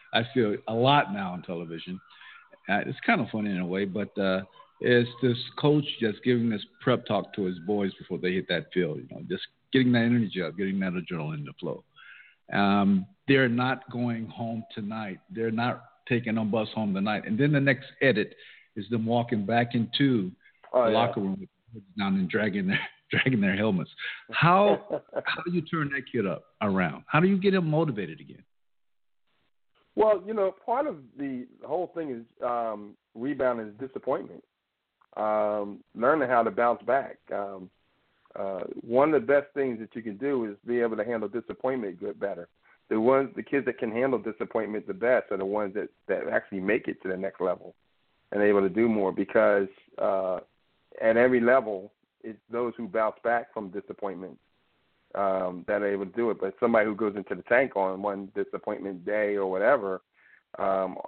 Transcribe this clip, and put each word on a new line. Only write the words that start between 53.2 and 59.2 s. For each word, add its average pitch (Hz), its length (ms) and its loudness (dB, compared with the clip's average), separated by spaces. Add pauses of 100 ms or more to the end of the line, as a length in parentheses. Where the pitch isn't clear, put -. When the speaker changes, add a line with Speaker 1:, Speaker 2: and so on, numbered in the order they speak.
Speaker 2:
back 117 300 -2
from 104 160 -8
disappointment, 95 680 -10 (760)
um, 95 520 -2
that 104 140 0
are 101 100 0
able 101 140 -2
to 92 80 -8
do 117 180 0
it. 98 80 -2
But 95 220 -4
somebody 117 240 6
who 107 100 0
goes 104 220 -2
into 101 180 -6
the 90 100 -8
tank 123 300 2
on 95 280 -2
one 101 320 -4
disappointment 98 720 -6
day 104 300 0